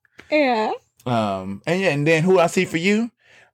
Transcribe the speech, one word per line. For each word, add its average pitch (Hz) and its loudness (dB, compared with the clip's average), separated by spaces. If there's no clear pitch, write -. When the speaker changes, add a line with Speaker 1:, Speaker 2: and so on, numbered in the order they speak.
Speaker 1:
Yeah. 254 0
Speaker 2:
Um, 98 -4
and 175 -2
yeah, 190 0
and 143 -2
then 160 2
who 185 4
I 165 4
see 180 -2
for - -4
you? 208 0